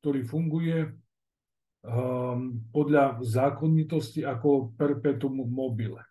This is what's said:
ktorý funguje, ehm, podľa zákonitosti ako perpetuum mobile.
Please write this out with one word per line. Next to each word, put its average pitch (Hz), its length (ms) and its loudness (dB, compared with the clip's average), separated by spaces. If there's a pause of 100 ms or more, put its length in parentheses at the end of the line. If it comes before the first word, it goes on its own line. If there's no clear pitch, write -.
ktorý 139 240 0
funguje, 160 520 0 (120)
ehm, 123 1800 -6
podľa 143 480 4
zákonitosti 143 1040 0
ako 135 480 2
perpetuum 135 720 -2
mobile. 117 640 -4